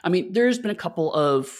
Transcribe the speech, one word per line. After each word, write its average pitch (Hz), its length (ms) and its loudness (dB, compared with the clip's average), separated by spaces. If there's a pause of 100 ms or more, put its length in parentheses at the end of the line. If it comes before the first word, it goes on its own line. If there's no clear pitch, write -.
I 170 60 0
mean, 185 240 0
there's 240 260 2
been 214 120 -4
a 202 40 -6
couple 165 380 -4
of 139 460 2